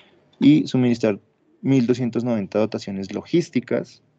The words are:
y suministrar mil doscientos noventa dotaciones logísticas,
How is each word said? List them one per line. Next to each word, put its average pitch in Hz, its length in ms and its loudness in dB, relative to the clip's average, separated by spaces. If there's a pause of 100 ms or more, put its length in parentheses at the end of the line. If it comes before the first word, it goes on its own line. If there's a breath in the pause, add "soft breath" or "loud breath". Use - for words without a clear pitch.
(400 loud breath)
y 147 260 6
suministrar 117 540 0 (420)
mil 131 260 2
doscientos 120 360 -2
noventa 110 340 -2
dotaciones 101 560 -4
logísticas, - 880 -4 (180)